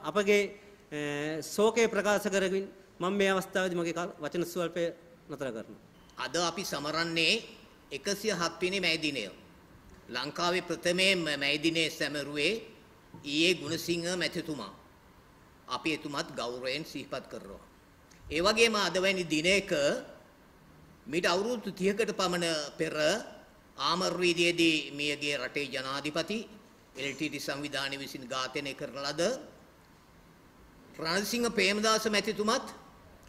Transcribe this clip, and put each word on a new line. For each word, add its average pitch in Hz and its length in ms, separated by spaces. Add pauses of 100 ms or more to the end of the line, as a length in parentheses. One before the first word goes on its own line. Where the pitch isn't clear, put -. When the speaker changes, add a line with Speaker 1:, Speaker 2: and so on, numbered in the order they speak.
Speaker 1:
අපගේ, 202 420
අ, 147 1000
ශෝකය 220 460
ප්‍රකාශ 208 400
කරමින් 190 380 (300)
මම 180 200
මේ 196 140
අවස්ථාවේදී 185 500
මගේ 170 120
ක-, 175 280
වචන 160 240
ස්වල්පය 170 400 (400)
නතර 143 240
කරනවා. 107 320 (360)
Speaker 2:
අද 127 200
අපි 170 280
සමරන්නේ 165 680 (540)
එකසිය 196 440
හත් 170 280
වෙනි 185 200
මැයි 165 180
දිනය. 143 260 (840)
ලංකාවේ 170 540
ප්‍රථමයෙන්ම 180 640 (140)
මැයි 143 200
දිනය 160 320
සැමරුවේ 147 640 (720)
ඊ 147 220
ඒ 180 100
ගුණසිංහ 165 520 (100)
මැතිතුමා. 147 560 (960)
අපි 123 240
එතුමත් 147 440
ගෞරවයෙන් 127 480
සිහිපත් 135 420
කරනවා. 98 380 (640)
ඒ 151 160
වගේම 220 340
අද 180 220
වැනි 185 260
දිනයක 175 480 (1300)
මීට 165 240
අවුරුදු 208 460
තිහකට 208 400
පමණ 175 340 (280)
පෙර 160 200 (840)
ආමර 175 340
වීදියේදී 170 640 (140)
මියගිය 143 460
රටේ 131 300
ජනාධිපති 143 720 (540)
එල් 135 160
ටී 147 200
ටී 139 120
සංවිධානය 139 580
විසින් 131 280
ඝාතනය 131 480
කරන 127 260
ලද 147 220 (1700)
රණසිංහ 208 560
ප්‍රේමදාස 214 560
මැතිතුමත් 208 600 (640)